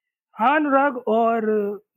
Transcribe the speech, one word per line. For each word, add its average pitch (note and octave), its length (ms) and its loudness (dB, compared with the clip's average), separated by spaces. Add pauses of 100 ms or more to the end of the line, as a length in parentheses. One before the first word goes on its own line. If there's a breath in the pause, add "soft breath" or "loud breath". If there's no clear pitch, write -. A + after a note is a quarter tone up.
(380)
हाँ, B3+ 180 2
अनुराग, C#4 400 0
और, A3+ 540 0 (460)